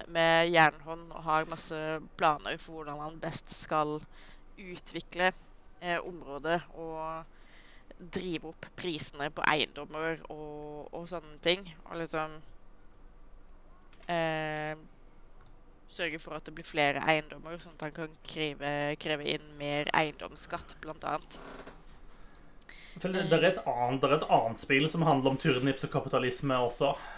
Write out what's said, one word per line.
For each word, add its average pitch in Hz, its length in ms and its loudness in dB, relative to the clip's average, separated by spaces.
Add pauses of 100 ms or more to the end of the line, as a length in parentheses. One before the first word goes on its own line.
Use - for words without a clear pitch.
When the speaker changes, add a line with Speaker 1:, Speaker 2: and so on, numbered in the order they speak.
Speaker 1:
med 165 440 6
jernhånd 165 600 6
og 165 120 -10
har 156 220 4
masse 160 340 -6 (380)
planer 151 400 2
for 160 260 -12
hvordan 147 180 -8
han 160 180 -8
best - 300 -6
skal 151 500 2 (580)
utvikle, 180 760 -2 (480)
eh, 170 180 0
området 156 640 -2 (140)
og 160 500 -8 (720)
drive 175 500 -6
opp - 160 -14 (100)
prisene 151 560 -6
på - 120 -4
eiendommer 151 760 0 (100)
og, 151 640 -10
og 170 140 -8
sånne 156 340 -10
ting. 180 220 2 (260)
Og 170 100 -8
liksom, 156 420 -4 (1700)
eh, 156 680 -2 (1120)
sørge 165 320 -4
for 156 160 -10
at 156 100 -8
det 156 100 -12
blir 165 100 -12
flere 143 360 4
eiendommer, 156 580 0
sånn 165 180 -14
at - 40 -12
han 151 100 -6
kan 160 180 -8 (140)
kreve, 147 760 -2
kreve 147 280 -4
inn 151 320 -2
mer 147 360 -2
eiendomsskatt, - 880 -2
blant 156 220 -12
annet. - 360 -6 (1600)
Speaker 2:
For 180 120 -4
det, 190 160 0
Speaker 1:
Eh. 151 40 -2
Speaker 2:
det 156 140 8
er - 80 6
et - 160 -4
annet, 123 340 2
det 135 80 6
er 143 60 8
et - 160 0
annet 113 280 4
spill 139 300 4
som 165 120 0
handler 135 300 6
om 135 60 2
turnips 135 460 2
og 139 80 -4
kapitalisme 131 640 2
også. 127 380 2 (240)